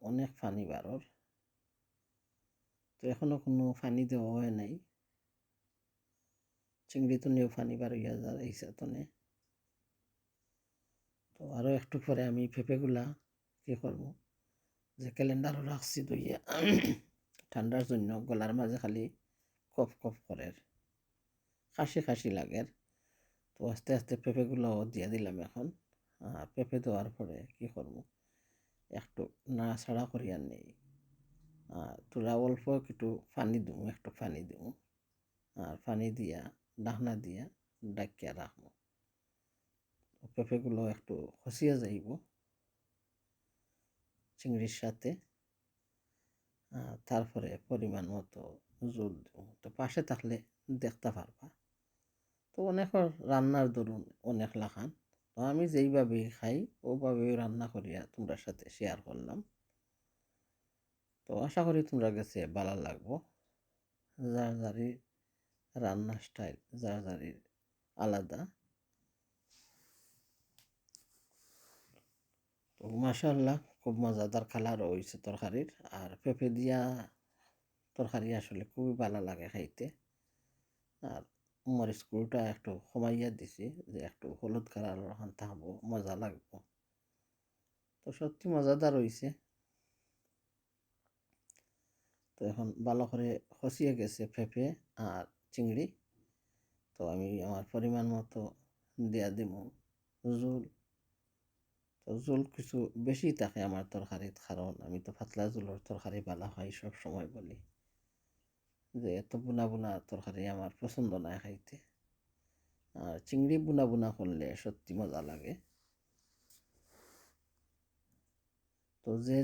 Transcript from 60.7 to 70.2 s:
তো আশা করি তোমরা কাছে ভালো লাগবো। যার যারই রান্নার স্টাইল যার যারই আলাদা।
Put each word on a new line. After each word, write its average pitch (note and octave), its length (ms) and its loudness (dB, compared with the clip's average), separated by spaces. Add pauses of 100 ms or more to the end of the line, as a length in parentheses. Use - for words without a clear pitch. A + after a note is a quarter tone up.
তো - 40 -2 (140)
আশা D3 180 2
করি D#3+ 180 6
তোমরা B2 340 4
কাছে G#2 300 -4
ভালো F#2+ 360 -2
লাগবো। G#2 320 -6 (1040)
যার A#2+ 400 0
যারই A2+ 300 -2 (840)
রান্নার A2 520 0
স্টাইল F#2 300 -6 (240)
যার G#2 220 -2
যারই D#2 300 -6 (640)
আলাদা। G2 440 0 (4000)